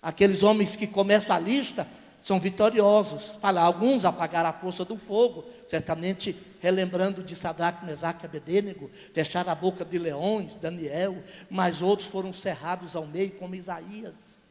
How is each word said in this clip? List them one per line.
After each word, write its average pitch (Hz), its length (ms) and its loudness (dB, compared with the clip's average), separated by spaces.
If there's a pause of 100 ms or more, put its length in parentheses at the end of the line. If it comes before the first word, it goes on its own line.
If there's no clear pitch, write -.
Aqueles 190 400 4
homens 208 340 4
que 208 100 -4
começam 202 480 4
a 175 40 2
lista 208 480 -2 (340)
são 196 180 2
vitoriosos. 202 1000 4
Fala, 190 200 2
alguns 185 440 4
apagaram 170 460 2
a - 20 -6
força 180 320 -6
do 220 120 -8
fogo, 208 480 0 (220)
certamente 165 720 -4 (240)
relembrando 185 640 0
de 175 140 -12
Sadraque, 170 480 -4
Mesaque 165 400 -6
e - 20 -12
Abednego, 170 640 -4 (220)
fecharam 175 400 -2
a - 20 2
boca 180 300 -2
de 165 140 -4
leões, 170 560 -2
Daniel, 170 680 -4 (260)
mas 180 340 0
outros 202 260 2
foram 190 240 -6
cerrados 175 640 -6
ao 160 100 -6
meio, 185 260 -4
como 185 220 -10
Isaías 185 840 -12 (100)